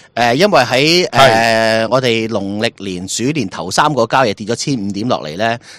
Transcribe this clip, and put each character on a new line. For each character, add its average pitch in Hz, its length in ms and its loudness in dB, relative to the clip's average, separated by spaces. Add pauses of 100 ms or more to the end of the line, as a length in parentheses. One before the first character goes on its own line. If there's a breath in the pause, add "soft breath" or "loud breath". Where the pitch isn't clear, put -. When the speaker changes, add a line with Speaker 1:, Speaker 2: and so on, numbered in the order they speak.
(140 loud breath)
Speaker 1:
誒， 120 220 2
因 190 120 4
為 156 140 4
喺， 151 480 2
Speaker 2:
係。 113 720 4
Speaker 1:
誒， 110 60 -4
我 127 100 2
哋 113 280 0
農 101 320 -4
曆 117 120 -2 (120)
年 95 240 -8
鼠 - 160 -4
年 135 240 -2
頭 87 200 -10
三 151 240 0
個 113 140 2
交 135 180 0
易 101 80 0
跌 104 140 -10
咗 117 80 -4
千 135 240 -4
五 101 140 -6
點 104 160 -6
落 110 160 0
嚟 76 120 -10
呢， 113 220 -2 (200 loud breath)